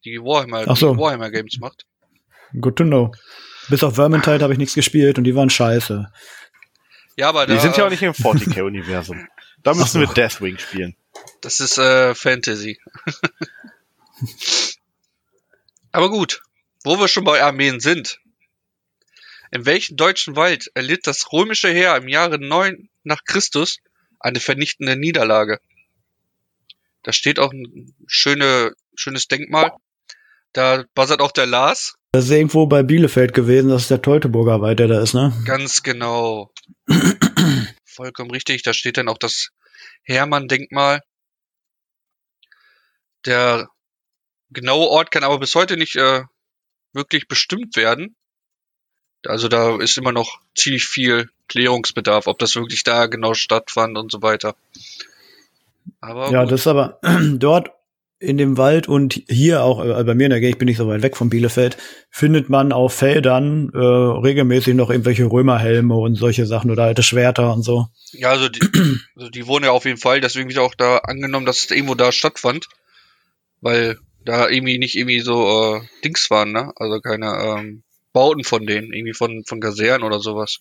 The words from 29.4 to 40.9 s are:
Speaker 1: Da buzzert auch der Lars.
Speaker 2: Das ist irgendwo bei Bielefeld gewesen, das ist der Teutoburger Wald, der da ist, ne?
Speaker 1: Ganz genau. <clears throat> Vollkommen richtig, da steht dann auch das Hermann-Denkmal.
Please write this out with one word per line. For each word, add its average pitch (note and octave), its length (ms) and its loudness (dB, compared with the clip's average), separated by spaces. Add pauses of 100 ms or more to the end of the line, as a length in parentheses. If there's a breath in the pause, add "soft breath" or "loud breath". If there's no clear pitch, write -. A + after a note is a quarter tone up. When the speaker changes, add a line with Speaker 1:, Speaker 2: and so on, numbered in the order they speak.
Speaker 1:
Da C3 320 0 (100)
buzzert C#3 260 2
auch C#3 100 2
der C3+ 160 0
Lars. B2+ 480 0 (180)
Speaker 2:
Das B2+ 120 4
ist C3 60 0
irgendwo D#3 360 4
bei C#3+ 160 4
Bielefeld C3 500 4
gewesen, C3 360 4
das B2+ 140 2
ist - 80 -2
der B2+ 100 2
Teutoburger A#2 600 2
Wald, A2 180 0
der A#2 80 4
da A2+ 140 2
ist, A2+ 120 -2
ne? C3 200 2 (120)
Speaker 1:
Ganz C3+ 380 -2
genau. A#2 680 -4 (360)
<clears throat> D3 960 0
Vollkommen B2+ 460 -12
richtig, B2+ 320 -6
da A#2 100 -2
steht B2 240 -4
dann B2 120 -2
auch A2 80 -4
das - 320 -6 (540 loud breath)
Hermann-Denkmal. C#3 1000 -2 (2250)